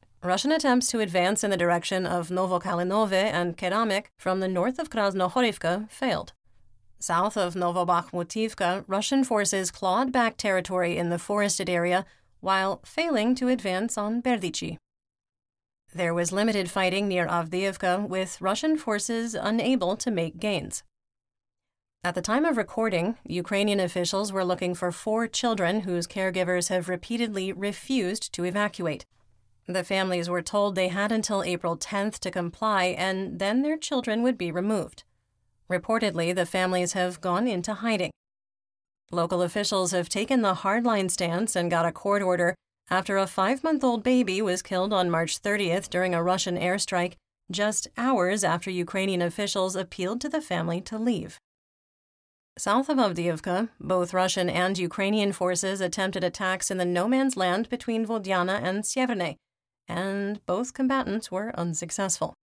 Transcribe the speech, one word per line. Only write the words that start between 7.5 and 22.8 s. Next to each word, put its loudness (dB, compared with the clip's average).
Novobakhmutivka, 0
Russian 2
forces 0
clawed 0
back 2
territory 0
in 0
the 0
forested 0
area 2
while 0
failing 2
to 0
advance 0
on -2
Berdichi. -2
There 0
was 0
limited 0
fighting 0
near 2
Avdiivka, 0
with -4
Russian 2
forces -2
unable 0
to -4
make -2
gains. -4
At -2
the -2
time 0
of 2
recording, 0